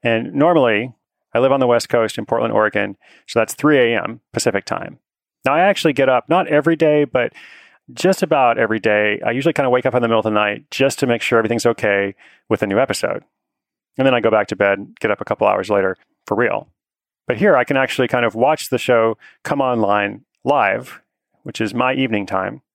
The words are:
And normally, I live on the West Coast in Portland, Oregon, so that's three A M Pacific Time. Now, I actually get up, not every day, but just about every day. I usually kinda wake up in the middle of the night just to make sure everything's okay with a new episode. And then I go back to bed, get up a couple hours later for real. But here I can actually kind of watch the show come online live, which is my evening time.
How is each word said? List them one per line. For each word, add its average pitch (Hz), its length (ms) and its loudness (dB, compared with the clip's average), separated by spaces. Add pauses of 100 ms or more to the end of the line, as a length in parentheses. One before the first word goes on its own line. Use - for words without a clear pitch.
And 113 300 -2
normally, 131 600 2 (400)
I 117 60 2
live 131 100 4
on 135 80 2
the 131 80 2
West 120 220 2
Coast 113 280 0
in 113 80 -8
Portland, 117 300 -2
Oregon, 104 420 0 (300)
so - 140 0
that's - 140 -2
three 151 220 2
A 117 240 2
M 110 200 -8 (120)
Pacific 98 320 -2
Time. - 360 -10 (440)
Now, 135 100 2
I 165 80 2
actually 185 320 0
get 131 140 2
up, 123 200 0
not 170 180 0
every 156 300 0
day, 151 300 2
but 123 260 -2 (600)
just 180 300 0
about 139 340 2
every 110 220 0
day. 104 480 0
I 117 60 0
usually 131 200 -2
kinda 139 160 0
wake 123 160 0
up 127 120 0
in 123 60 2
the 117 40 0
middle 113 140 2
of 104 40 -6
the 110 60 0
night 104 400 -2
just 135 300 -2
to 131 80 0
make 117 120 0
sure 117 200 2
everything's 110 260 -2
okay 101 480 0 (340)
with 113 140 0
a 104 60 -2
new 98 100 0
episode. - 460 -2 (720)
And 262 100 0
then 262 80 4
I 240 60 2
go - 100 2
back 107 160 2
to - 80 -6
bed, 98 460 -2
get 110 100 -2
up 101 100 -2
a - 40 -8
couple 104 240 -2
hours 98 220 -2
later 95 260 0 (280)
for - 120 -4
real. 113 320 -2 (580)
But 120 120 -4
here 180 180 4
I 123 80 2
can 143 120 -2
actually 131 300 -2
kind 120 180 -2
of 110 120 -4
watch 135 320 0
the 127 100 -4
show 113 400 0 (240)
come 143 180 -4
online 104 640 -2 (200)
live, 120 580 -2 (400)
which - 180 -12
is 107 140 -4
my 127 200 0
evening 110 320 -2
time. 98 360 -6 (120)